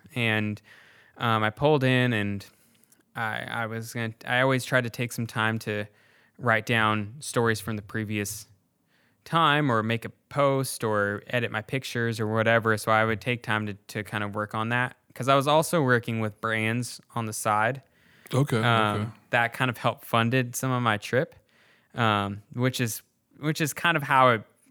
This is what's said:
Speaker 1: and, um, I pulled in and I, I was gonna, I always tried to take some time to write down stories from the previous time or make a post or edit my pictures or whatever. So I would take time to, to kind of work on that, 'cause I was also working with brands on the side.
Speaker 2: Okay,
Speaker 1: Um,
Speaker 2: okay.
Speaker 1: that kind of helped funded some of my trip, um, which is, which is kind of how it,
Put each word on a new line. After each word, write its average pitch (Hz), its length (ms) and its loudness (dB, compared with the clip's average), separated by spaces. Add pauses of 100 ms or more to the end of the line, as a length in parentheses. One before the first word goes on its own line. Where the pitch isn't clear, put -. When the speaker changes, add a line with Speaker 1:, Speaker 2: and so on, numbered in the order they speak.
(140)
Speaker 1:
and, 107 460 0 (560)
um, 113 260 0
I 107 80 2
pulled 147 340 2
in 127 280 2
and 104 320 -2 (720)
I, 117 340 -6
I 113 160 -4
was 113 260 -10
gonna, 113 220 -6 (120)
I 123 140 2
always 131 240 2
tried 127 200 2
to 117 60 -8
take 120 220 -6
some 117 140 -4
time 110 340 0
to 104 240 -4 (540)
write 110 280 2
down 107 540 2
stories 117 400 0
from 113 160 -6
the 104 60 -8
previous 104 640 -6 (800)
time 151 460 2
or 113 120 2
make 113 220 -2
a 110 40 -12 (220)
post 135 520 0
or 104 460 0
edit 117 240 -2
my 110 100 -4
pictures 117 560 -4
or 110 80 -2
whatever. 110 520 4
So - 120 -2
I 110 140 4
would 110 160 0
take 123 220 -4
time 107 240 -2
to, 104 80 -6 (140)
to 107 140 -6
kind 104 220 -6
of 101 100 -8
work 107 200 -6
on 110 160 -4
that, 123 260 -2 (180)
'cause 127 140 -2
I 139 80 6
was 139 100 2
also 156 360 2
working 120 380 2
with 107 200 -4
brands 113 600 -2 (140)
on 117 120 -4
the 107 80 -6
side. 113 480 0 (520)
Speaker 2:
Okay, 131 220 2
Speaker 1:
Um, 110 460 2
Speaker 2:
okay. 117 80 -4 (200)
Speaker 1:
that 117 220 2
kind 127 180 0
of 117 80 -6
helped - 280 -2
funded 120 500 0
some 131 160 -2
of 123 100 0
my 113 140 2
trip, 123 400 -2 (580)
um, 104 480 0 (120)
which 127 260 -2
is, 117 220 -4 (360)
which 151 220 -4
is 156 140 -2
kind 170 220 0
of 147 60 -2
how 135 280 6
it, 110 120 2 (280)